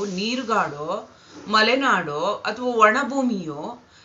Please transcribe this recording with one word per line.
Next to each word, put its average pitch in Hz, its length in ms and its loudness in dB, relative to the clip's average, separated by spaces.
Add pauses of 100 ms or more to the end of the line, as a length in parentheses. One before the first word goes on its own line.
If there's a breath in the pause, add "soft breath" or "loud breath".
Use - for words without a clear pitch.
(140)
ನೀರುಗಾಡು, 202 760 -2 (600 loud breath)
ಮಲೆನಾಡು 214 720 2 (220)
ಅಥವಾ 247 340 -4
ಒಣ 214 200 6 (120)
ಭೂಮಿಯೋ, 196 540 -2 (420 soft breath)